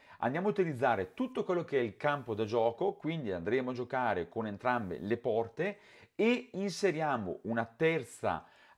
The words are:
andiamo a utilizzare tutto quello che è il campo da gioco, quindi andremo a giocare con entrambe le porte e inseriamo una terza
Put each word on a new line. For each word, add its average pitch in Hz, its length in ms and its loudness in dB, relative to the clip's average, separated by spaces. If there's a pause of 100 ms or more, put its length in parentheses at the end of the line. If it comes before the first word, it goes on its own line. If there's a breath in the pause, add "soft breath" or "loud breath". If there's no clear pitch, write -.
(200 loud breath)
andiamo 156 280 0
a 214 40 4
utilizzare 131 640 2
tutto 254 300 -4
quello 175 200 0
che 151 160 0
è 123 40 4
il 110 140 -4
campo 139 360 0
da 107 120 0
gioco, 117 480 2
quindi 151 380 -4
andremo 113 400 0
a - 20 -4
giocare 120 540 0
con 113 180 -6
entrambe 104 540 -2
le 104 180 0
porte 120 600 -2 (380 soft breath)
e 240 380 2
inseriamo 156 920 0
una 113 220 -2
terza 120 800 -2 (320 soft breath)